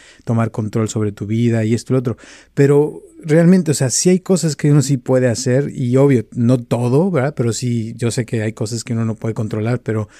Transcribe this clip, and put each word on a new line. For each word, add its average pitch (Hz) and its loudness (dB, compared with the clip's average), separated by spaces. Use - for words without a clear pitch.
tomar 113 -2
control 107 -4
sobre 107 -4
tu 101 -10
vida 113 0
y 110 0
esto - -4
y - 0
lo 131 2
otro. 123 -4
Pero 143 2
realmente, 165 4
o 139 2
sea, 127 -2
sí - 0
hay 185 2
cosas 165 -2
que 147 2
uno 147 6
sí 135 0
puede 127 2
hacer 127 -2
y 123 -2
obvio, 131 4
no 123 2
todo, 123 0
¿verdad? 147 -2
Pero 117 0
sí, 117 -4
yo 117 -2
sé 117 -4
que 113 -4
hay 107 -2
cosas 110 -6
que - -6
uno 113 -2
no 113 -2
puede 110 -6
controlar, 110 -4
pero 110 -4